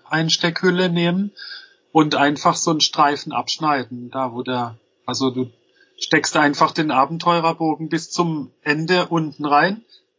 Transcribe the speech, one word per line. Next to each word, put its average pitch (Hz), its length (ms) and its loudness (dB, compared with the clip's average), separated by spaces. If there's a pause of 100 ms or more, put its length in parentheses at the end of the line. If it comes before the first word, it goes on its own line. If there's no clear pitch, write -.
Einsteckhülle 175 800 0
nehmen 175 440 0 (600)
und 151 220 4
einfach 147 420 2
so - 140 -2
einen 156 100 2
Streifen 147 520 0
abschneiden, 123 800 -4
da 131 220 -4
wo 120 100 -8
der, 123 360 -6 (260)
also 127 260 -2
du 123 200 -4 (480)
steckst - 380 0
einfach 151 340 2
den 156 220 -2
Abenteurerbogen 160 1000 0
bis 160 220 -4
zum 160 400 -2 (100)
Ende 160 460 0
unten 156 360 -4
rein, 165 380 2 (360)